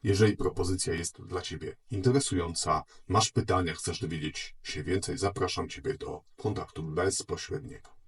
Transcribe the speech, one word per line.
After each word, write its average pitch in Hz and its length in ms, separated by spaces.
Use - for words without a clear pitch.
Jeżeli 101 340
propozycja 92 560
jest 82 280
dla - 200
Ciebie - 340
interesująca, 92 920
masz - 240
pytania, 90 420
chcesz - 260
dowiedzieć - 640
się 78 200
więcej, 90 340
zapraszam - 520
Ciebie 73 280
do - 240
kontaktu - 460
bezpośredniego. - 1200